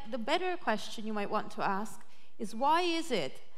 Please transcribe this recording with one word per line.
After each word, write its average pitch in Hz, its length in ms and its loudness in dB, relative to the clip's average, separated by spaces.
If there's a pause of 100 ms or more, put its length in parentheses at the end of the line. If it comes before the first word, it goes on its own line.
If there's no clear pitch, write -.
(120)
the 262 60 -2
better 349 380 2
question 220 480 0
you 220 80 -2
might 202 180 0
want 208 220 0
to - 100 -2
ask 196 380 0 (380)
is, 226 160 -4
why 294 280 4
is 330 280 0
it 175 300 0 (180)